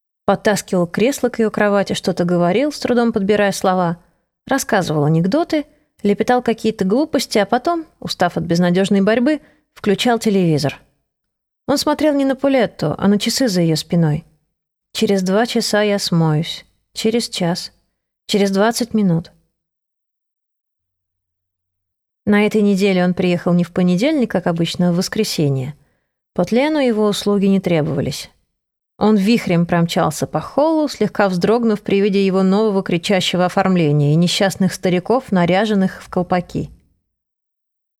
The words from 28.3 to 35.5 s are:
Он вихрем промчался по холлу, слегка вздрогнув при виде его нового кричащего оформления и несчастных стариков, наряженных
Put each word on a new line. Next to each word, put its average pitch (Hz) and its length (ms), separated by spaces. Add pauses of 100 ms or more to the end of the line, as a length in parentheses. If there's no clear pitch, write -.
Он 214 180
вихрем 190 500
промчался 170 600
по - 120
холлу, 302 480
слегка 208 400
вздрогнув 208 540
при 196 180
виде 196 260
его 190 180
нового 196 400
кричащего 180 640
оформления 165 680
и 160 40
несчастных 180 560
стариков, 185 580
наряженных 190 720